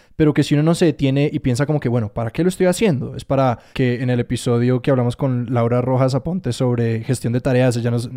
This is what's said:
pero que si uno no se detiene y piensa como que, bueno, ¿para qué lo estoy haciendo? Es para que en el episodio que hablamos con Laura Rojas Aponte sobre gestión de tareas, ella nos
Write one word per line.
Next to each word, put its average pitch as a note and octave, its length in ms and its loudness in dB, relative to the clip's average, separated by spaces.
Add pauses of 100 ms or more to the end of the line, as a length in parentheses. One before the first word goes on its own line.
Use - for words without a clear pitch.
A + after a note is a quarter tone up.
(160)
pero D3+ 180 4
que D3+ 100 2
si D3 120 -2
uno D3 80 4
no E3 100 4
se F3 120 2
detiene C#3+ 460 2
y D3 80 -4
piensa C3 280 0
como D3+ 140 0
que, B2+ 80 -2
bueno, A#2 220 0
¿para A2+ 200 -6
qué - 100 -2
lo F3+ 80 2
estoy F#3 180 0
haciendo? F3+ 480 0
Es A#2+ 100 -12
para C3 340 0 (140)
que B2 280 0
en B2+ 80 -2
el B2 120 0
episodio A#2+ 600 0
que - 100 -2
hablamos A#2+ 260 0
con B2 360 -2
Laura A#2+ 280 2
Rojas C3 340 2
Aponte E3 380 -4
sobre A#2 500 -2
gestión B2 300 -2
de B2 80 -2
tareas, B2+ 340 2
ella A#2+ 160 -2
nos A#2+ 260 -2